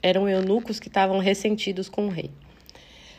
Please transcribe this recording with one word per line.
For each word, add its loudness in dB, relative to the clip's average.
eram 4
eunucos 0
que -16
estavam 2
ressentidos -2
com -4
o -2
rei. -8